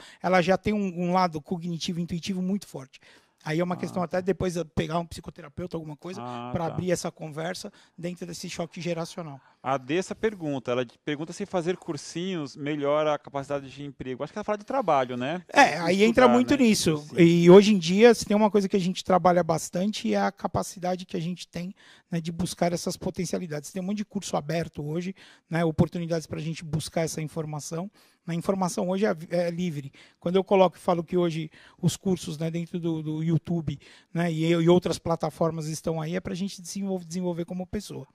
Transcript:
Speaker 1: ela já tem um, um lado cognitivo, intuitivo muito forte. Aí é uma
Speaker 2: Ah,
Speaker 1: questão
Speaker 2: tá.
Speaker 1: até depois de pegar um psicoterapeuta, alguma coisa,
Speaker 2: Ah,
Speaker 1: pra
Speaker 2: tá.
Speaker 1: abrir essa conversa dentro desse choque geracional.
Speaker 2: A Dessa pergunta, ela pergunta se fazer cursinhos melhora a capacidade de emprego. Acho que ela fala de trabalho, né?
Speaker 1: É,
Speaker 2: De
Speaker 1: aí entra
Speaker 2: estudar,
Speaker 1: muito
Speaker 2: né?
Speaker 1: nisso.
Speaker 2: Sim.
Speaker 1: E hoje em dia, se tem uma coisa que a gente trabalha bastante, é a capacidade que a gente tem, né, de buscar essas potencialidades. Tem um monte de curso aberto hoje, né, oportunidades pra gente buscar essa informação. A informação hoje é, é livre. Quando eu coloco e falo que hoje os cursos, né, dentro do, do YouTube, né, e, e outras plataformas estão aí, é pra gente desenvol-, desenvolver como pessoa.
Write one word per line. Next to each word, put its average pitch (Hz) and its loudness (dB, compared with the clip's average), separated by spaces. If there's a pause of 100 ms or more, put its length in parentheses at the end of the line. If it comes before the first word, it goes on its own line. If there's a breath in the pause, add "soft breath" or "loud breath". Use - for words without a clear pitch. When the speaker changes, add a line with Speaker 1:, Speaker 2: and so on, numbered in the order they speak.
(220 loud breath)
Speaker 1:
ela 185 4
já 180 4
tem 208 -2
um, 185 -2
um 175 2
lado 180 2
cognitivo, 170 -6
intuitivo 180 -6
muito 185 -4
forte. - -16 (460 soft breath)
Aí 156 -2
é 175 2
uma 180 -2
Speaker 2:
Ah, - -12
Speaker 1:
questão 180 -6
Speaker 2:
tá. 175 -2
Speaker 1:
até 180 -2
depois 185 0
de 165 -4
pegar 160 -2
um 170 -4
psicoterapeuta, 170 -12
alguma 156 -10
coisa, 180 -12
Speaker 2:
Ah, 120 -8
Speaker 1:
pra 165 -6
Speaker 2:
tá. 139 -6
Speaker 1:
abrir 180 -2
essa 170 -2
conversa 165 -10 (240 soft breath)
dentro 175 -10
desse 170 -12
choque 170 -8
geracional. 165 -8 (240 soft breath)
Speaker 2:
A 131 0
Dessa 151 -2
pergunta, 156 -4
ela 127 0 (200)
pergunta 151 -6
se 202 -8
fazer 180 -2
cursinhos 165 -6
melhora 151 0
a 143 -2
capacidade 139 -8
de 135 -14
emprego. 131 -10
Acho 156 -10
que 208 -8
ela 208 -10
fala 208 -2
de 208 -18
trabalho, 151 0
né? 147 -4
Speaker 1:
É, 196 6
Speaker 2:
De 170 -4
Speaker 1:
aí 185 2
entra 233 6
Speaker 2:
estudar, - 8
Speaker 1:
muito 247 4
Speaker 2:
né? 285 6
Speaker 1:
nisso. 185 4
Speaker 2:
Sim. 147 -14
Speaker 1:
E 170 8
hoje 202 12
em 202 4
dia, 190 6
se - 0
tem 208 2
uma 208 4
coisa 202 2
que - 0
a 202 2
gente 180 -4
trabalha 180 4
bastante, 180 -2
é 202 2
a 196 0
capacidade 185 -6
que - -12
a 175 -4
gente 170 -8
tem, 180 -10 (380 soft breath)
né, 170 -2
de 165 -6
buscar 170 -2
essas 175 -4
potencialidades. 175 -6
Tem 190 -8
um 180 -8
monte 208 -4
de 208 -6
curso - -8
aberto 156 -4
hoje, 175 -4 (360 loud breath)
né, 165 0
oportunidades 165 0
pra 165 -8
gente 156 -6
buscar 156 -4
essa 160 -4
informação. 156 -8 (380 soft breath)
A 165 -4
informação 185 -2
hoje 190 0
é, 208 0 (160)
é 175 0
livre. 165 -4 (280 loud breath)
Quando 180 -2
eu 190 4
coloco 190 6
e - -20
falo 175 0
que 170 -6
hoje 160 0 (320 loud breath)
os 175 2
cursos, 175 -2
né, 160 -4
dentro 170 -6
do, 160 -2
do 156 -4
YouTube, 160 0 (360 loud breath)
né, 170 0
e, 160 -2
e 165 4
outras 175 4
plataformas 165 -2
estão 160 -6
aí, 160 -6
é 185 -4
pra 196 -8
gente 190 -8
desenvol-, 190 -6
desenvolver 175 -6
como 180 -8
pessoa. 147 -10